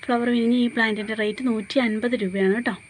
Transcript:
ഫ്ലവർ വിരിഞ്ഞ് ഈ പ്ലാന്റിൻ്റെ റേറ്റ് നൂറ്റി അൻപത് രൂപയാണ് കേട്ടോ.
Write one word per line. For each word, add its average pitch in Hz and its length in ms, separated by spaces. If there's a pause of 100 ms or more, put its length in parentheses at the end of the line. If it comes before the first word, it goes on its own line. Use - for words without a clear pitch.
ഫ്ലവർ 240 320
വിരിഞ്ഞ് 233 300
ഈ - 100
പ്ലാന്റിൻ്റെ 220 460
റേറ്റ് 208 280
നൂറ്റി 220 360
അൻപത് 220 380
രൂപയാണ് 190 340
കേട്ടോ. 240 180 (140)